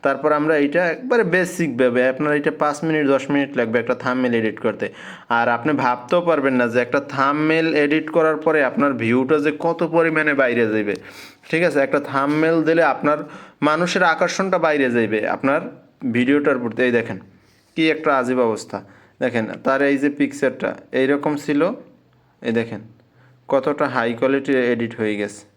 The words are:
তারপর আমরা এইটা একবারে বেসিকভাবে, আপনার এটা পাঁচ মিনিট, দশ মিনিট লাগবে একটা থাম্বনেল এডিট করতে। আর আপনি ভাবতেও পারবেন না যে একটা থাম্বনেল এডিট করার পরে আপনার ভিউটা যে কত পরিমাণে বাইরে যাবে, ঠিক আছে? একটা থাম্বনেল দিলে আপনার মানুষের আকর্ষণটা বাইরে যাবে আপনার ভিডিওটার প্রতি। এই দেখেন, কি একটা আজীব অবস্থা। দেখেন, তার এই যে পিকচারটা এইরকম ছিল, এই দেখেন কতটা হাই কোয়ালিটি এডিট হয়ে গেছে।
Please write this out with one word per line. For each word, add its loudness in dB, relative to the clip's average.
তারপর 2
আমরা 2
এইটা 2
একবারে 0
বেসিকভাবে, 2
আপনার -2
এটা 0
পাঁচ 0
মিনিট, 0
দশ 2
মিনিট 0
লাগবে 0
একটা 0
থাম্বনেল 0
এডিট -2
করতে। -2
আর 2
আপনি -2
ভাবতেও 0
পারবেন 0
না 4
যে 2
একটা 0
থাম্বনেল 0
এডিট 0
করার 2
পরে 2
আপনার 0
ভিউটা 2
যে 2
কত -2
পরিমাণে 2
বাইরে 2
যাবে, 0
ঠিক 0
আছে? 2
একটা 0
থাম্বনেল 2
দিলে 4
আপনার 0
মানুষের 0
আকর্ষণটা 0
বাইরে 2
যাবে 2
আপনার 0
ভিডিওটার 2
প্রতি। -4
এই 2
দেখেন, -2
কি 0
একটা -2
আজীব 0
অবস্থা। -4
দেখেন, -2
তার 2
এই 2
যে 2
পিকচারটা -2
এইরকম 0
ছিল, 0
এই -4
দেখেন -6
কতটা 0
হাই 0
কোয়ালিটি 0
এডিট -4
হয়ে -2
গেছে। -8